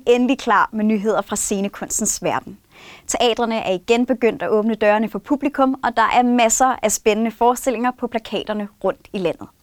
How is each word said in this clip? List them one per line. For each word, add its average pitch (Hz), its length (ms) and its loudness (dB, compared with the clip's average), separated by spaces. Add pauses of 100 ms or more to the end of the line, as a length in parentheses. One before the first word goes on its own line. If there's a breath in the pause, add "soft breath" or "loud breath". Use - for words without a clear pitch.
endelig 247 300 4
klar 196 360 2
med 214 120 -2
nyheder 214 360 0
fra 208 140 -6
scenekunstens - 880 -4
verden. 156 340 -4 (500 loud breath)
Teatrene 233 480 0
er 190 180 -2
igen 233 320 0
begyndt 233 380 0
at 175 60 -4
åbne 220 260 0
dørene 214 340 2
for 202 100 -8
publikum, 269 640 0
og 240 140 -2
der 226 160 2
er 247 100 4
masser 240 600 2
af 214 80 2
spændende 220 400 0
forestillinger 240 680 0
på 247 80 -6
plakaterne 208 600 -6 (160)
rundt - 300 -4
i 214 40 -4
landet. 160 300 -4 (160)